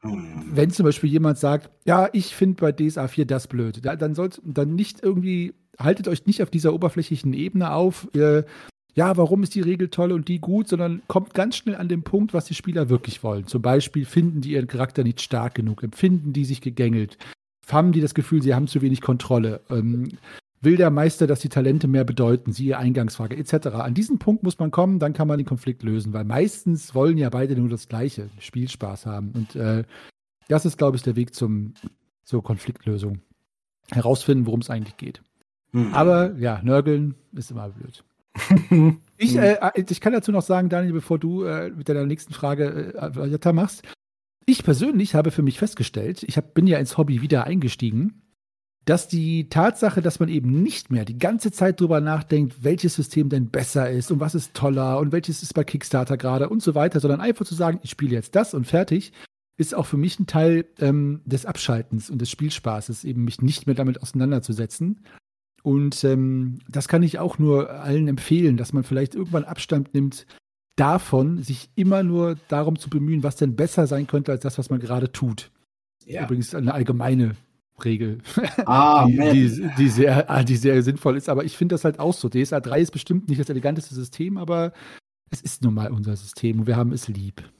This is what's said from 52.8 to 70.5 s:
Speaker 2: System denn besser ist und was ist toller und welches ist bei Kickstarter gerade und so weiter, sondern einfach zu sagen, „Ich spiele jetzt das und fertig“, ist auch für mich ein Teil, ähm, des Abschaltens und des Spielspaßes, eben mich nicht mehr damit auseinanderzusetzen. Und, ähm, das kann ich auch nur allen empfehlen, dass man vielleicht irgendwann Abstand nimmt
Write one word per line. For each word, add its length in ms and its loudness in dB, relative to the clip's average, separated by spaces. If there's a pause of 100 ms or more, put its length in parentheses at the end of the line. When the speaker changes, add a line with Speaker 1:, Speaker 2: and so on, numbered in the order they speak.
Speaker 2:
System 340 0
denn 220 0
besser 400 -2
ist 200 -4
und 80 0
was 160 -2
ist 200 -6
toller 440 0
und 140 0
welches 300 -4
ist 120 -12
bei 80 0
Kickstarter 540 -2
gerade 320 -2
und 140 -2
so 120 0
weiter, 240 2
sondern 220 2
einfach 240 -2
zu 100 -8
sagen, 280 0
„Ich 80 -12
spiele 240 -2
jetzt 200 -6
das 200 2
und 120 -2
fertig“, 460 0 (460)
ist 160 -2
auch 120 -2
für 120 -2
mich 200 0
ein 80 0
Teil, 380 2 (140)
ähm, 480 0
des 180 -2
Abschaltens 640 -4
und 120 -6
des 100 -6
Spielspaßes, 760 -6
eben 200 -4
mich 180 -4
nicht 240 0
mehr 100 2
damit 260 -2
auseinanderzusetzen. 1040 -2 (580)
Und, 400 0
ähm, 680 0
das 200 -6
kann 140 4
ich 160 0
auch 200 -4
nur 320 4
allen 380 -2
empfehlen, 480 2
dass 160 -4
man 100 0
vielleicht 320 -2
irgendwann 300 -2
Abstand 480 -4
nimmt 340 -2 (500)